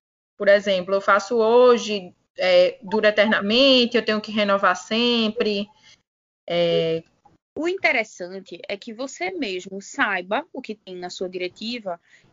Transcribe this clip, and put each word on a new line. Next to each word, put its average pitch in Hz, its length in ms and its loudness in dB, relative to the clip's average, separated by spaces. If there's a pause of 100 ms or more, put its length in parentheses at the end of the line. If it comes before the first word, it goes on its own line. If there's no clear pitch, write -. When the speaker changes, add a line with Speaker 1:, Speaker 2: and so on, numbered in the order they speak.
(380)
Speaker 1:
Por 202 100 -4
exemplo, 196 460 2
eu 196 80 2
faço 208 360 0
hoje, 220 760 4 (240)
é, 180 440 4
dura 208 280 0
eternamente, 226 880 2
eu 214 80 -2
tenho 214 160 0
que 214 100 -12
renovar 202 440 2
sempre. 220 920 -2 (800)
É, 170 560 0 (540)
Speaker 2:
O 311 100 -4
interessante 214 1000 -4
é 202 100 -8
que 226 160 -16
você 277 380 -10
mesmo 196 500 -8
saiba 208 720 -4
o - 80 -12
que 214 140 -12
tem 185 200 -18
na 180 140 -12
sua 185 180 -10
diretiva 185 720 -10 (340)